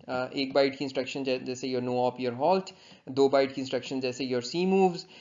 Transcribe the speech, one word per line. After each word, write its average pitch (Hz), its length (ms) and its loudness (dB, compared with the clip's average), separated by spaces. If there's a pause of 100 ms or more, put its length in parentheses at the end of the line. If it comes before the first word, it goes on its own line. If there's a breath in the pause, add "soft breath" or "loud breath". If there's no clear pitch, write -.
अ, 127 260 -2
एक 135 180 -2
बाइट 139 220 4
की 147 100 -6
इंस्ट्रक्शन 135 380 -6
जै-, 131 200 -2
जैसे 131 260 -6
your 127 140 -2
no 123 140 -2
op, 123 240 0
your 120 200 -2
halt, 185 320 2 (360 loud breath)
दो 135 200 4
बाइट 139 240 4
की 135 80 -6
इंस्ट्रक्शन 131 380 -4
जैसे 127 260 -4
your 123 180 -2
C 170 220 -2
moves, 185 400 2 (160 loud breath)